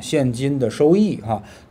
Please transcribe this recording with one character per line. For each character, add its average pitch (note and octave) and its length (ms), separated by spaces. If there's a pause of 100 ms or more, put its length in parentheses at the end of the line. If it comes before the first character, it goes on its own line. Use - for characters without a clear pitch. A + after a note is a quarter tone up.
现 C3 320
金 C#3 240
的 B2 100
收 D3+ 280
益 G#3 260
哈。 G#2+ 220 (280)